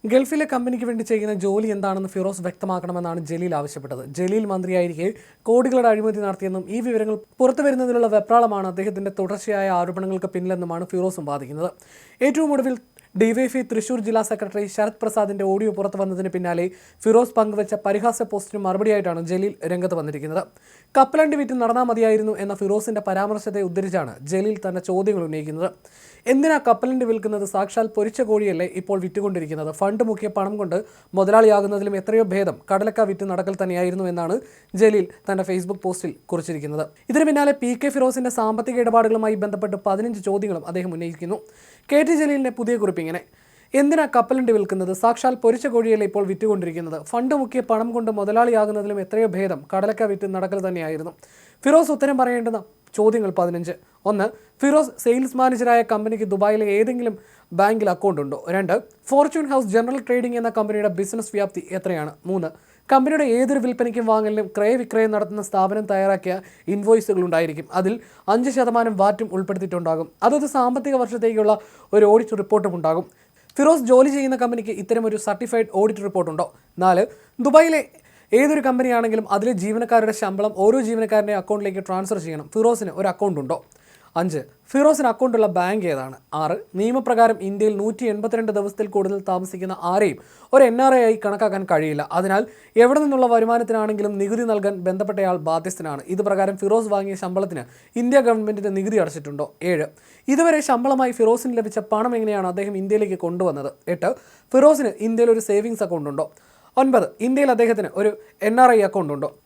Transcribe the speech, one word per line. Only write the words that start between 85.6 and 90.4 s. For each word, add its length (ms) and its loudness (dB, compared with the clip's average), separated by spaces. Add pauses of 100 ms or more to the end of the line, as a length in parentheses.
ഏതാണ്? 300 -4 (180)
ആറ്, 240 -2 (180)
നിയമപ്രകാരം 640 2
ഇന്ത്യയിൽ 360 0
നൂറ്റി 280 -2
എൺപത്തിരണ്ട് 460 -2
ദിവസത്തിൽ 360 -2
കൂടുതൽ 420 -2
താമസിക്കുന്ന 520 -6
ആരെയും 720 -2